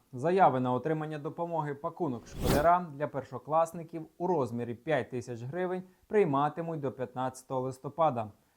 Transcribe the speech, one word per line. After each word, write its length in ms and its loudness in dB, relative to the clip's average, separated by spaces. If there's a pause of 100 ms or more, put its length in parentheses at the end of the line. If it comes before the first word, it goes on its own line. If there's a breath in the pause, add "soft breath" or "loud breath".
(140)
Заяви 460 6
на 140 2
отримання 460 -2
допомоги 560 -4
"Пакунок 520 -4
школяра" 680 2
для 140 -4
першокласників 1000 -4 (100)
у 100 -2
розмірі 480 0
п'ять 340 -2
тисяч 320 -8
гривень 420 -4 (240 loud breath)
прийматимуть 720 2
до 120 -2
п'ятнадцятого 720 -4
листопада. 680 -2 (260 soft breath)